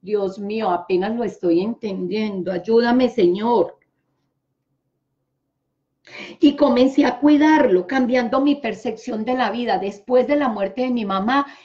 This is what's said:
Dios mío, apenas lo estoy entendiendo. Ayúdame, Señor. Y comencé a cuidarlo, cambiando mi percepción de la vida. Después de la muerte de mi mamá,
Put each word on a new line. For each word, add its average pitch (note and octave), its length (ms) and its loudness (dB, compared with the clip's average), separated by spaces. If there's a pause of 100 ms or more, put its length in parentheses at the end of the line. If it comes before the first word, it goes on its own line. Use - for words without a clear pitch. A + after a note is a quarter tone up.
Dios G3 380 -4
mío, G#3 300 -4
apenas F#3 460 -2
lo A#3 80 -4
estoy F3 380 0
entendiendo. G3 880 -6
Ayúdame, A#3 580 2
Señor. G#3 680 0 (2500)
Y C#4+ 160 4
comencé C4 500 2
a - 140 -2
cuidarlo, C#4+ 680 4
cambiando B3+ 540 0
mi C#4+ 140 2
percepción A3 680 -8
de B3+ 120 -2
la A#3 160 -2
vida. A3+ 280 -2
Después A#3+ 480 0
de D4 80 2
la C#4+ 140 0
muerte G3+ 320 -4
de B3+ 100 -2
mi A#3 140 -2
mamá, A3 420 0 (180)